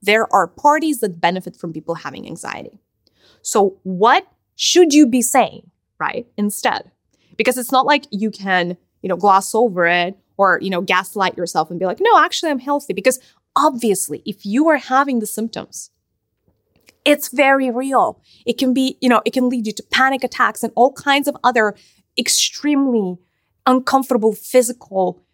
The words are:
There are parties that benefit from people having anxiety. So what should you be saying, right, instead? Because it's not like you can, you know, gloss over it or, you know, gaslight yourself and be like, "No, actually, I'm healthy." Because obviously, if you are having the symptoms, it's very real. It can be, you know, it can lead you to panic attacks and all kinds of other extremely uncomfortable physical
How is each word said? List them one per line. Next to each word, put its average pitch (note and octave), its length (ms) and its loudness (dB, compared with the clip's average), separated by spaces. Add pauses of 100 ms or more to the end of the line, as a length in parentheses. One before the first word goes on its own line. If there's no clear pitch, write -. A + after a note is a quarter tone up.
There G#3 320 2
are F#3 140 4
parties D4 540 0
that F3 200 -4
benefit F3+ 360 -2
from E3 180 -10
people D#3+ 220 -8
having - 300 -14
anxiety. - 520 -14 (640)
So G3 400 0
what G#3+ 440 0 (280)
should E4 400 4
you D4+ 120 8
be A#3+ 140 2
saying, - 500 0 (280)
right, D#3 280 -6 (120)
instead? G#3 520 -4 (460)
Because A#3+ 220 0
it's A#3+ 140 -8
not C4 120 4
like C#4+ 260 0
you G#3 200 -4
can, F3+ 480 -2 (240)
you F#3 80 -6
know, F3+ 60 -2
gloss G3 380 2
over G3 320 2
it F3 300 0 (220)
or, F#3+ 240 2
you F#3+ 80 -4
know, F3+ 100 -4
gaslight F#3 560 -2
yourself E3 340 -4
and F3 80 -8
be F#3 60 -4
like, F3+ 160 -4
"No, G#4 180 4
actually, D#4+ 320 0
I'm C#4 100 -4
healthy." C#4+ 340 -4
Because B3+ 260 0 (360)
obviously, A#3 680 0
if - 220 -12
you C4 220 0
are D4+ 100 4
having C4 400 -2
the G#3+ 80 -4
symptoms, - 640 -10 (1120)
it's C#4+ 240 2
very C4+ 420 2
real. B3 520 -2 (240)
It A#3+ 100 -2
can B3+ 160 0
be, C4 300 0
you B3+ 80 2
know, A#3 160 4
it A#3+ 80 -2
can B3+ 160 0
lead A#3+ 160 -4
you G#3+ 80 -4
to - 80 -14
panic C4 420 -2
attacks D4 380 -2
and - 120 -6
all C4 180 4
kinds C#4 360 -2
of C#4+ 160 -4
other A3+ 320 2 (420)
extremely B3 1000 -2 (500)
uncomfortable B3+ 640 2
physical G3+ 880 -2 (120)